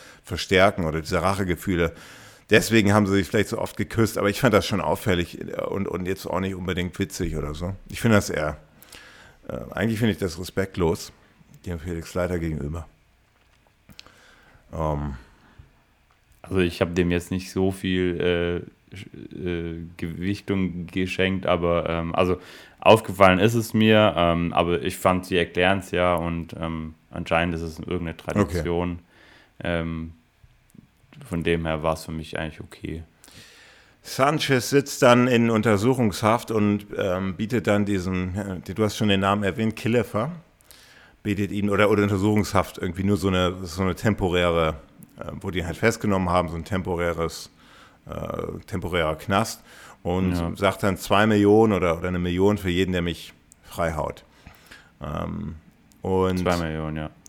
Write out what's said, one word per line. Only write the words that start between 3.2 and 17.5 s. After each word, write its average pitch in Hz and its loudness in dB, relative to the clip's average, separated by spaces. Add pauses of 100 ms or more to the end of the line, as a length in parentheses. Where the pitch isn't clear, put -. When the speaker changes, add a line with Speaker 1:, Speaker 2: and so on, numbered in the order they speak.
Speaker 1:
vielleicht 104 0
so 110 -6
oft - -8
geküsst, 107 -2
aber 101 2
ich 101 -4
fand 120 4
das 98 4
schon 95 -2
auffällig 87 -2 (280)
und, 98 -4
und 90 -6
jetzt 95 -6
auch - -4
nicht 95 -4
unbedingt 90 -4
witzig 90 -4
oder 73 -6
so. 87 -8 (140)
Ich - -12
finde 113 6
das 98 0
eher, 76 -4 (920)
äh, - -8 (160)
eigentlich 107 -2
finde 110 2
ich - -4
das 87 -4
respektlos, 92 -2 (540)
dem 85 -6
Felix 82 -8
Leiter 87 -2
gegenüber. 78 -6 (1900)
Ähm. 73 -4 (1300)
Speaker 2:
Also 95 -2
ich 87 0
habe 85 0
dem 87 2
jetzt 87 -2
nicht 92 -6